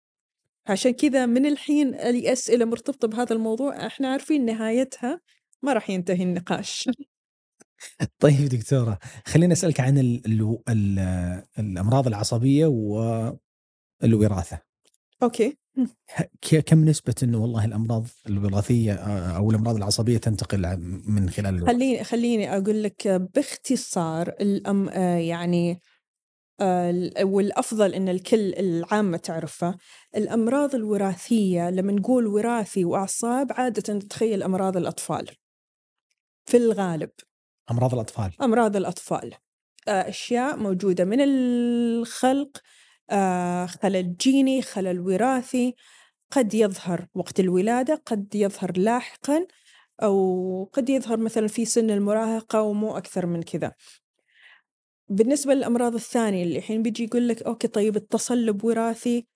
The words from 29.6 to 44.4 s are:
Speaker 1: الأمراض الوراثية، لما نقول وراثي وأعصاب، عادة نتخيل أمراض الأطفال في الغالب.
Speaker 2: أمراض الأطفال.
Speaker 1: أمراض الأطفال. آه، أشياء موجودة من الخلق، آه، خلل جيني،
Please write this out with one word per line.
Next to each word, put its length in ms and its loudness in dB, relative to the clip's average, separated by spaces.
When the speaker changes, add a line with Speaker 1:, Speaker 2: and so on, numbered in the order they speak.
Speaker 1:
الأمراض 580 0
الوراثية، 960 0
لما 220 0
نقول 340 2
وراثي 580 0
وأعصاب، 680 -2
عادة 420 -2
نتخيل 480 -2
أمراض 340 0
الأطفال 540 -6
في 120 4
الغالب. 540 2
Speaker 2:
أمراض 240 2
الأطفال. 380 -4
Speaker 1:
أمراض 340 2
الأطفال. 580 -6
آه، 20 0
أشياء 640 -2
موجودة 480 0
من 160 2
الخلق، 1400 0
آه، 540 0
خلل 500 -2
جيني، 460 4